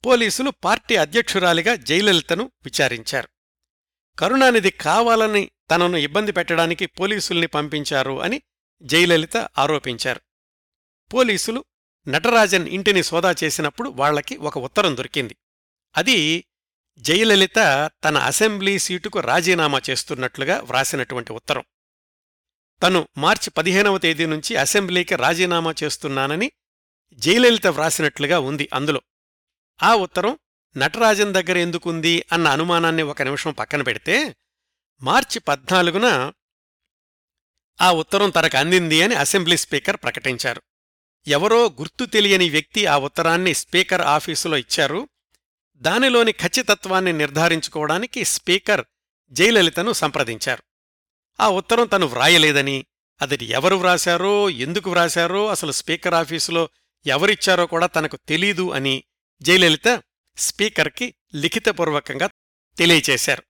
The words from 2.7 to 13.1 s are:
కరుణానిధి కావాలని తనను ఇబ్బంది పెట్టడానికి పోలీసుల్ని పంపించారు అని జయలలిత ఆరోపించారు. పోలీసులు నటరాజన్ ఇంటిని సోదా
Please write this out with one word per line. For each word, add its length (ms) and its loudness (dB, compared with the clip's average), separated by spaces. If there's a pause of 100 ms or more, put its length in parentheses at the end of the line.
కరుణానిధి 520 4
కావాలని 800 2 (200)
తనను 260 2
ఇబ్బంది 360 -2
పెట్టడానికి 540 0
పోలీసుల్ని 600 -2
పంపించారు 760 -4
అని 200 -4 (400)
జయలలిత 540 2
ఆరోపించారు. 840 -4 (920)
పోలీసులు 500 0 (440)
నటరాజన్ 600 2
ఇంటిని 340 0
సోదా 320 0 (100)